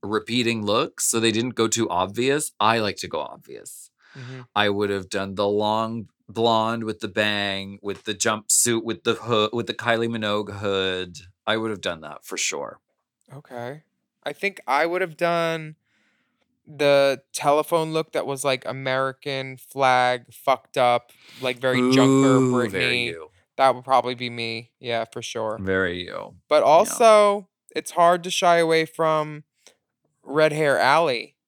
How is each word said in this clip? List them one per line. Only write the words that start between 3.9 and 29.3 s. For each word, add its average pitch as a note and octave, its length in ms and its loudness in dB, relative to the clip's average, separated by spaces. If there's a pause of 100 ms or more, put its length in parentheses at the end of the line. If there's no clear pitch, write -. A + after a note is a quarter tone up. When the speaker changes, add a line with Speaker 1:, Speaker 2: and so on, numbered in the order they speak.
Speaker 2:
Mm-hmm. B2+ 260 -16 (120)
Speaker 1:
I G#2 140 4
would G2+ 220 0
have G2 180 -4
done G2 260 -6
the G2+ 140 0
long G#2+ 600 -2 (200)
blonde A2+ 560 0
with G#2+ 160 -6
the G#2+ 80 -8
bang, G2+ 760 -2
with G2 220 -8
the A2 100 -6
jumpsuit, A2+ 680 0
with A2+ 200 -8
the A#2 100 0
hood, A2 400 0
with A#2 120 -4
the A#2+ 80 -8
Kylie A#2 340 -2
Minogue G#2+ 520 -4
hood. F#2 580 -4 (280)
I G#2+ 100 0
would A2+ 140 -4
have G2 100 -8
done E2+ 220 -8
that D2+ 220 -16
for F#2 120 -12
sure. C#2 440 -6 (540)
Speaker 2:
Okay. C3+ 480 -14 (400)
I D3 120 -8
think G3 320 -8
I C#3+ 200 0
would F3 140 -2
have E3+ 160 -6
done E3 600 -2 (920)
the C#3 560 4 (100)
telephone D#3 600 0
look D#3+ 200 -4
that A#2+ 140 -4
was, C3+ 180 -6
like, C3 220 -2
American C3+ 880 -4
flag, B2+ 760 0
fucked - 460 -2
up, A#2+ 340 2 (280)
like, B2+ 200 -4
very B2+ 180 0 (140)
Junker C3+ 100 6 (260)
Speaker 1:
Ooh, C3 260 4
Speaker 2:
Britney. A#2+ 160 0
Speaker 1:
very A#2+ 340 -2
you. E2 260 -10 (260)
Speaker 2:
That C3 180 2
would B2+ 100 -12
probably B2+ 300 0
be B2 160 -8
me. A#2 400 -10 (100)
Yeah, A#2 240 -4
for A#2+ 180 -12
sure. A2 380 -6
Speaker 1:
Very F#2+ 440 -2
you. - 300 -12 (140)
Speaker 2:
But D3+ 140 4
Speaker 1:
Yeah. G2+ 60 4
Speaker 2:
also, G#3 800 4 (260)
it's - 180 -8
hard F3 320 4
to F#3 60 -6
shy F3 280 4
away D#3+ 260 2
from D#3 600 -2 (800)